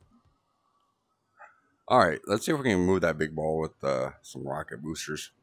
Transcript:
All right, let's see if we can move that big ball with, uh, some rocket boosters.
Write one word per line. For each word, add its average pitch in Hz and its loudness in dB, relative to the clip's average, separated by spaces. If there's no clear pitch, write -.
All 127 4
right, 87 4
let's 104 0
see - 0
if 151 -2
we 131 -4
can 101 4
move 92 4
that 82 2
big 78 -4
ball 78 -2
with, 80 -6
uh, 67 0
some 67 -12
rocket 69 -10
boosters. 78 -8